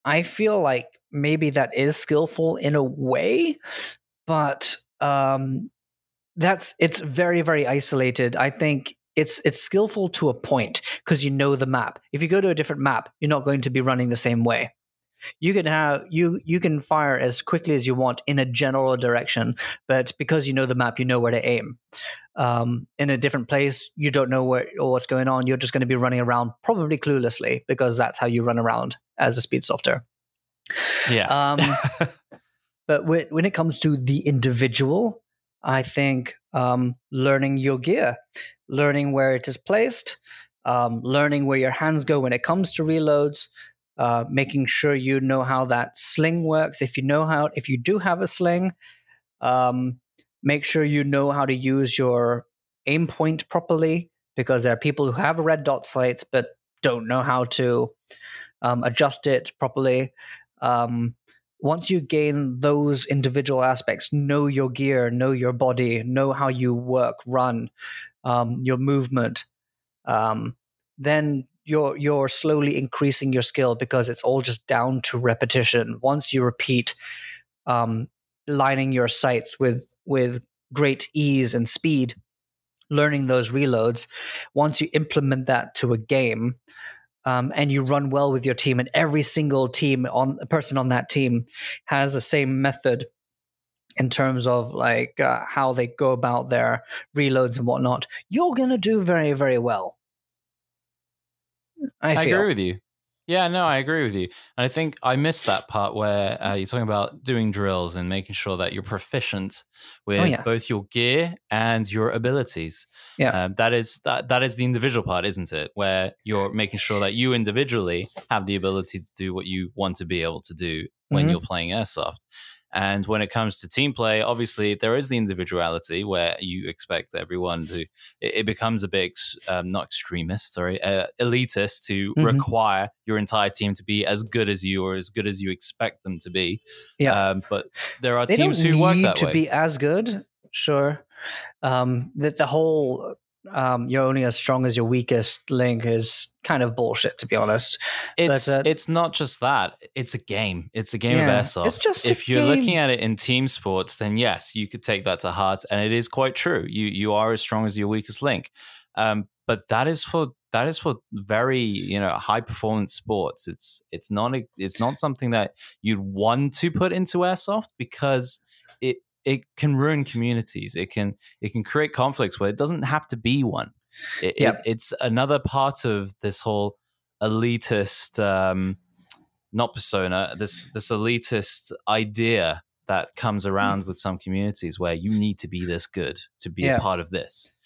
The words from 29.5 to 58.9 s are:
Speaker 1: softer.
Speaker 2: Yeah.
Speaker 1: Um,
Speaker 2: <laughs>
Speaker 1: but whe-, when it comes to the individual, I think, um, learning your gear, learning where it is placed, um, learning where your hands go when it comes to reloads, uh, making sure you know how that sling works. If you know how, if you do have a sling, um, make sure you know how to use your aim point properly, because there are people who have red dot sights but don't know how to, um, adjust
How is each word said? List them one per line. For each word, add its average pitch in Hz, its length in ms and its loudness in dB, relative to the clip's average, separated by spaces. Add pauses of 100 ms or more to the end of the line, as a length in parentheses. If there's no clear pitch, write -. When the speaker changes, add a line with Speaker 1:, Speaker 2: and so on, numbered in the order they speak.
Speaker 1:
softer. - 400 2 (1080)
Speaker 2:
Yeah. 113 160 4
Speaker 1:
Um, 143 320 2 (400)
Speaker 2:
<laughs> 165 100 0 (800)
Speaker 1:
but 151 180 2
whe-, 165 260 2
when 160 140 2
it 196 80 2
comes 165 280 0
to 151 160 2
the 135 300 0
individual, 135 960 0 (400)
I 131 200 0
think, 135 540 -2 (180)
um, 123 400 0 (180)
learning 135 460 2
your 135 200 0
gear, 131 380 0 (540)
learning 143 420 2
where 135 220 4
it 123 140 -4
is 131 100 -6
placed, 226 580 0 (480)
um, 120 380 0
learning 143 420 2
where 135 140 2
your 127 140 2
hands 156 340 0
go 147 140 2
when 127 120 0
it 123 100 -2
comes 180 300 0
to 160 120 -2
reloads, 151 640 2 (500)
uh, 117 320 0
making 139 360 0
sure 143 280 0
you 135 260 0
know 131 220 2
how 131 240 0
that 120 320 -2
sling 165 460 2
works. 156 360 0
If 127 160 -4
you 131 60 -4
know 147 240 2
how, 151 280 0
if 139 140 -8
you 131 80 0
do 170 220 0
have 180 240 0
a 180 60 -2
sling, 180 440 0 (720)
um, 127 580 0 (420)
make 143 220 0
sure 160 180 0
you 147 220 2
know 139 280 2
how 139 120 0
to 135 80 0
use 131 460 0
your 120 480 2 (400)
aim 156 200 2
point 156 440 -2
properly, 165 600 0 (260)
because 127 260 2
there 120 100 4
are 113 60 2
people 143 340 0
who 120 80 -4
have 160 180 2
red 156 260 0
dot 139 200 -2
sights 127 400 -2
but 123 220 0 (360)
don't 120 240 0
know 127 160 0
how 127 220 2
to, 120 460 0 (720)
um, 123 220 0
adjust 135 420 0